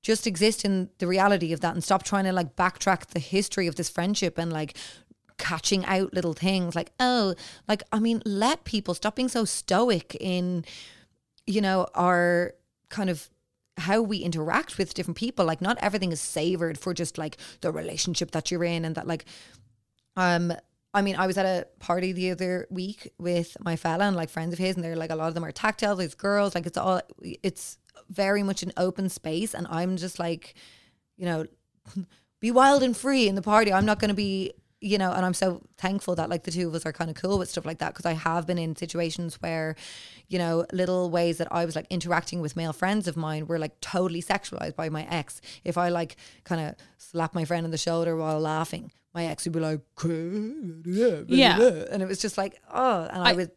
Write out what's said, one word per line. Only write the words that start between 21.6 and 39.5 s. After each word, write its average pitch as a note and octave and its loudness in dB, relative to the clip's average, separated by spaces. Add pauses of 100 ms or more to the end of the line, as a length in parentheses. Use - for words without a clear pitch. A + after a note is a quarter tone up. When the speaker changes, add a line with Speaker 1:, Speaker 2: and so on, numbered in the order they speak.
Speaker 1:
party F#3 -2
the F#3 -2
other F3+ -2
week F#3+ -8
with E3+ -2
my E3 -2
fella F3 0
and, G3 2
like, D#3+ -4
friends E3 -4
of E3 -8
his, F#3 0
and F3 -4
they're E3 -4
like, D#3+ -4
a D#3+ -2
lot D#3+ 0
of D#3+ -4
them E3 -2
are D#3 -8
tactile, G#3 0
there's F3 -4
girls, G3+ 2
like, F3 -2
it's E3+ -4
all, F#3 2 (180)
it's - -8 (320)
very G3 2
much G3 0
an F3+ -8
open F#3 0
space, E3+ -4
and F3 -6
I'm F3+ 0
just F3 -8
like, E3+ -4 (640)
you F3+ -4
know, D#3+ 0 (500)
<laughs> - -12
be A3 0
wild C4+ 8
and B3 2
free C4 4
in F#3+ 2
the G3 0
party. G#3 6
I'm F#3+ 6
not G#3 4
gonna G#3 2
be, F#3+ -2 (260)
you G#3 0
know, F#3 2
and F#3 2
I'm F3+ 2
so F#3 0 (160)
thankful F#3+ 0
that, E3 -2
like, E3+ -2
the F3+ -6
two F3 0
of D#3 -4
us D#3+ -4
are D#3 -4
kinda E3 -4
cool F#3+ 0
with F3+ -2
stuff - -4
like D#3+ -6
that, D#3+ -2
'cause - -6
I E3+ 2
have E3 0
been F3 0
in E3 -4
situations E3+ -4
where, D#3+ -4 (520)